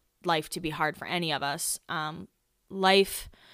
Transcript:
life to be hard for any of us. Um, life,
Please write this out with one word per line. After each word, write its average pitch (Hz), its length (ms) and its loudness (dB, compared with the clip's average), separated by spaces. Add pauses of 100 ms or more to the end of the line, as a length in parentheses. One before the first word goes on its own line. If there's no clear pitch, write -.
(240)
life 165 260 2
to - 100 -6
be 170 100 -4
hard 151 280 -2
for - 100 -12
any 170 260 -2
of 143 80 -2
us. 143 380 -4 (100)
Um, 165 380 -6 (420)
life, 190 600 4 (240)